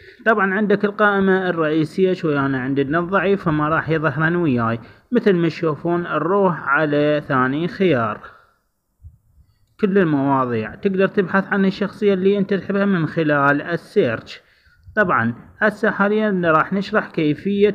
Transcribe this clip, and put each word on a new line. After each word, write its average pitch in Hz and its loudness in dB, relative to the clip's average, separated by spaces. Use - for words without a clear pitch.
طبعًا 202 2
عندك 202 0
القائمة 196 2
الرئيسية، 165 0
شوي 151 -2
أنا 135 -2
عندي 135 -2
النت 165 -2
ضعيف 196 0
فما 151 0
راح 156 -2
يظهرن 160 0
وياي. 120 0
مثل 220 2
ما 170 0
تشوفون 165 -4
نروح 165 0
على 147 0
ثاني 139 -2
خيار. 127 -2
كل 196 0
المواضيع 135 0
تقدر 190 0
تبحث 190 -2
عن 196 0
الشخصية 196 0
اللي 190 2
أنت 196 -2
تحبها 196 -2
من 180 0
خلال 147 2
السيرش. 165 -4
طبعًا 135 2
هسه 208 0
حاليًا 208 0
راح 156 2
نشرح 202 -2
كيفية 196 0